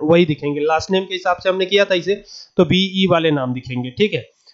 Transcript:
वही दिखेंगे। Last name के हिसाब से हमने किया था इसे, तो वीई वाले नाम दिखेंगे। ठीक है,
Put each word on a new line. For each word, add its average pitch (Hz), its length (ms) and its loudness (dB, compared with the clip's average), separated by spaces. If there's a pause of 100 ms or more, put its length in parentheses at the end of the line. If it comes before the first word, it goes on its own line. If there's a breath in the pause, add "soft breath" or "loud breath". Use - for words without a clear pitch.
वही 170 240 4
दिखेंगे। 147 360 -4
Last 160 280 0
name 190 140 0
के 190 100 -8
हिसाब 180 220 -2
से 190 120 -4
हमने 190 180 0
किया 196 180 2
था 190 100 -2
इसे, 180 200 -2 (420 loud breath)
तो 185 80 4
वीई 190 420 2
वाले 165 240 2
नाम 131 240 -2
दिखेंगे। 123 380 -8
ठीक 196 200 0
है, 131 100 -4 (320 soft breath)